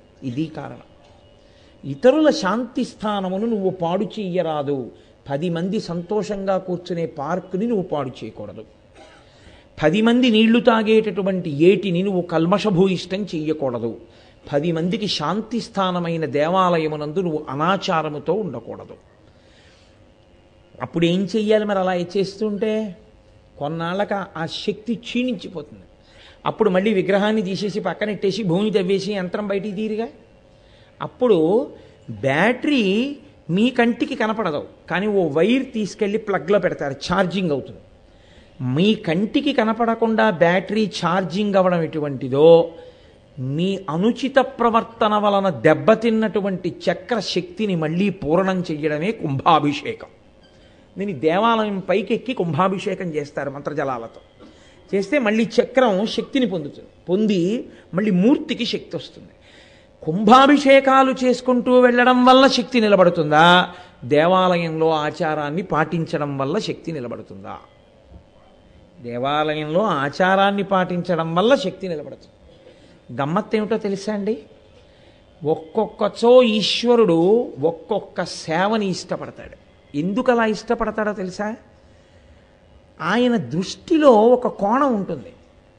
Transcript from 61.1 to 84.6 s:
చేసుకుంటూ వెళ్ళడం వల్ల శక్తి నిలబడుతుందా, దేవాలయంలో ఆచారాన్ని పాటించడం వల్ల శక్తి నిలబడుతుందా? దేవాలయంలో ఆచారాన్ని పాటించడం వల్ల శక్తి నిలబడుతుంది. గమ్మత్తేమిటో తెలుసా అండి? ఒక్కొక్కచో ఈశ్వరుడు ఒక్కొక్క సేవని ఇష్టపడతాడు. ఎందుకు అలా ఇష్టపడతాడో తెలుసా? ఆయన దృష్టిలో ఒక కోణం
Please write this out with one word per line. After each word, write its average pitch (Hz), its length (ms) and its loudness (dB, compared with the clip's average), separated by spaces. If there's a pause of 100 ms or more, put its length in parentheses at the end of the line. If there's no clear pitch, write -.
చేసుకుంటూ 247 560 2
వెళ్ళడం 247 460 4
వల్ల 262 220 8
శక్తి 247 340 0
నిలబడుతుందా, 175 880 6 (360)
దేవాలయంలో 165 840 2
ఆచారాన్ని 156 720 -2
పాటించడం 156 760 -2
వల్ల 139 220 -2
శక్తి 165 320 -8
నిలబడుతుందా? 107 640 -12 (1400)
దేవాలయంలో 151 800 -2
ఆచారాన్ని 190 840 2
పాటించడం 175 720 -2
వల్ల 220 200 4
శక్తి 190 320 -4
నిలబడుతుంది. 139 440 -12 (920)
గమ్మత్తేమిటో 214 560 -2
తెలుసా 202 360 -4
అండి? 208 240 -4 (1080)
ఒక్కొక్కచో 214 1000 4
ఈశ్వరుడు 220 1160 2
ఒక్కొక్క 175 640 -4
సేవని 196 640 -2
ఇష్టపడతాడు. - 800 -10 (300)
ఎందుకు 202 340 0
అలా 233 140 2
ఇష్టపడతాడో 220 680 -2
తెలుసా? 190 420 -8 (1500)
ఆయన 233 360 2
దృష్టిలో 190 720 2
ఒక 240 360 6
కోణం 247 480 0